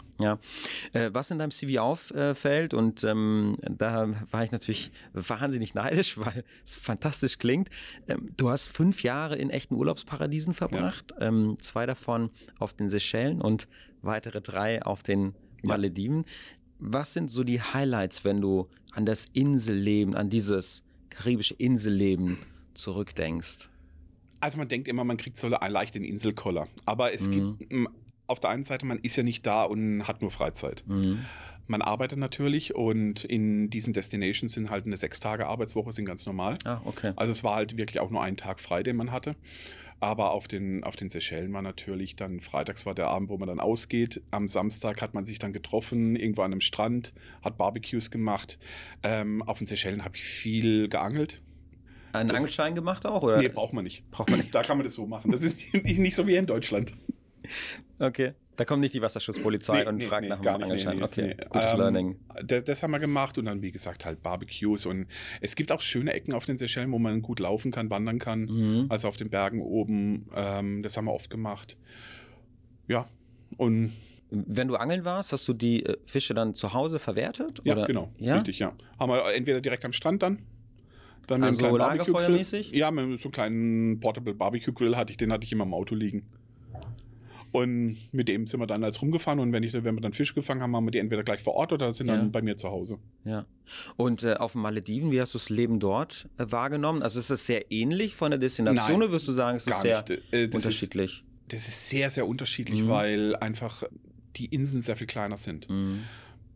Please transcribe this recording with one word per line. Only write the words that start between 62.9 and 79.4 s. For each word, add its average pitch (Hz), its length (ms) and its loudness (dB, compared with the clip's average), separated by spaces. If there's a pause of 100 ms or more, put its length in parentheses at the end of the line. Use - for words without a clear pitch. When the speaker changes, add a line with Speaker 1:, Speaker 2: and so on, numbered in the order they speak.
Speaker 2:
wir 147 80 0
gemacht 143 400 0
und 113 60 -2
dann, 101 180 -4
wie 92 80 -4
gesagt, - 340 -8
halt 80 160 -6
Barbecues 101 640 -2
und 92 220 -4 (340)
es - 140 0
gibt 147 160 0
auch 156 100 0
schöne 135 320 0
Ecken - 220 -4
auf 117 100 -4
den 135 100 -2
Seychellen, 123 360 -2
wo 117 80 2
man 113 240 2
gut 117 160 -4
laufen 107 320 0
kann, 113 180 -2
wandern 110 300 0
kann. 110 260 -2
Speaker 1:
Mhm. 110 440 4
Speaker 2:
Also 110 180 0
auf 104 100 -4
den 107 140 -6
Bergen 98 280 2
oben, 104 760 0
ähm, 101 480 -2
das 107 140 -4
haben 113 80 -2
wir 107 80 0
oft - 180 -6
gemacht. 107 460 -8 (1120)
Ja, 120 200 0 (500)
und 113 340 4 (380)
Speaker 1:
Wenn 107 380 0
du 123 80 0
angeln 170 280 0
warst, 180 300 -2
hast - 140 0
du 131 60 4
die, 117 300 2
äh, - 220 0
Fische 131 300 0
dann 110 180 2
zu 101 200 -2
Hause 151 260 0
verwertet, - 640 -2
Speaker 2:
Ja, - 100 4
Speaker 1:
oder? 107 140 2
Speaker 2:
genau, 87 320 0
Speaker 1:
Ja? 123 160 2
Speaker 2:
richtig, 202 240 0
ja. 98 160 -2 (240)
Haben 127 120 2
wir 110 220 4
entweder 127 280 2